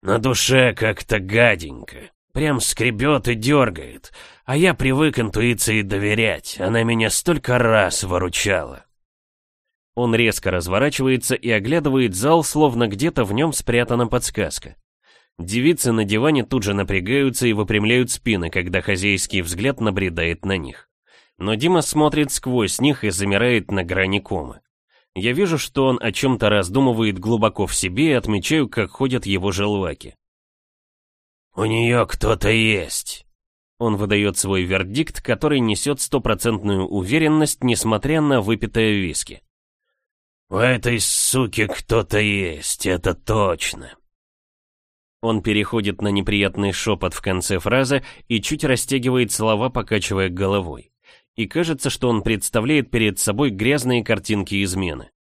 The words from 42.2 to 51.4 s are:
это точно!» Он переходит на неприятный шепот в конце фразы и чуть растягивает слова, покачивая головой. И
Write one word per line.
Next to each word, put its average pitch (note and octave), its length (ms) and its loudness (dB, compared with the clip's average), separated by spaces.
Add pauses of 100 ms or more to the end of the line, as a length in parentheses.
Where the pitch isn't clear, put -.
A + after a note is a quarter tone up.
это F#2 280 0
точно!» - 800 -2 (1300)
Он A2 200 0
переходит G#2 600 -2
на G#2 60 0
неприятный G2+ 640 0
шепот F#2+ 420 -2
в - 80 -12
конце F#2 380 -2
фразы B2+ 420 0 (240)
и A2 160 0
чуть D3+ 220 -4
растягивает B2+ 640 0
слова, A2 400 0
покачивая G2 580 -2
головой. F2+ 640 -2 (440)
И A2 100 -2